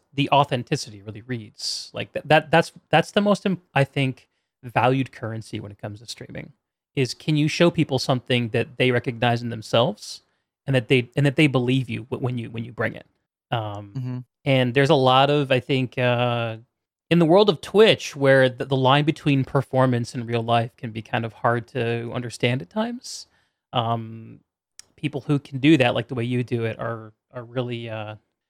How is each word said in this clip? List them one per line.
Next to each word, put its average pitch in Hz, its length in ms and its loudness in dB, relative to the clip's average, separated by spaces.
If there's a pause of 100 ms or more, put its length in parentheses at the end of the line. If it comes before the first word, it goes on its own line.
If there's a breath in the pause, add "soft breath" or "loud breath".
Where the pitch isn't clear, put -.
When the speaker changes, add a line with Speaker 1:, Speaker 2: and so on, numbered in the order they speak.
(140)
Speaker 1:
the 143 160 -2
authenticity 131 720 0
really 107 200 -16
reads. - 680 -10
Like, 113 200 -10
that, - 160 -8
that, 156 240 4
that's, 165 200 2 (160)
that's 160 220 2
the 208 100 0
most 202 260 2
im-, 185 140 -2 (140)
I 139 100 4
think, 131 440 -4 (340)
valued 131 500 0
currency 113 480 -10
when 98 120 -14
it - 60 -20
comes 107 220 -12
to 117 60 -20
streaming, - 460 -14 (440)
is 131 180 -2
can 156 220 -2
you 151 120 2
show 170 220 2
people 139 280 0
something 120 520 -2
that 117 280 -4
they 127 140 4
recognize 120 500 -2
in 120 80 -6
themselves 117 720 -2 (440)
and 139 80 0
that 123 140 0
they, 127 280 2
and 143 100 2
that 139 100 0
they 156 120 6
believe 127 420 0
you 110 140 -8
w-, 123 200 -8
when 127 140 -4
you, 113 120 -10
when 117 140 -10
you 120 80 -14
bring 110 220 -6
it. - 120 -18 (440)
Um, 104 460 -8
Speaker 2:
Mm-hmm. 127 220 -8 (280)
Speaker 1:
and 127 280 2
there's 139 160 4
a 165 40 6
lot 135 360 4
of, 143 220 0
I 127 80 2
think, 131 380 -2
uh, 120 580 -2 (540)
in 170 80 4
the 170 80 4
world 202 240 6
of 151 100 -4
Twitch - 560 2
where 135 320 6
the, 123 160 -6
the 135 120 -2
line 135 280 4
between 143 400 0
performance 131 720 0
and 120 120 -8
real 120 160 -2
life 117 340 0
can 117 160 -12
be 110 100 -10
kind 117 240 -4
of 110 80 -10
hard 120 340 0
to 117 460 -4
understand 123 480 -4
at 170 80 -16
times. 240 560 -8 (460)
Um, 113 680 -4 (560)
people 143 260 -8
who 147 160 -2
can 135 200 -8
do 151 180 6
that, 120 180 2
like 120 140 -4
the 135 60 -10
way 120 100 -4
you 123 180 -2
do 117 220 -4
it, 110 140 -6
are, 113 340 -10 (200)
are 127 120 -14
really, 120 460 -8
uh, 107 260 -10 (340)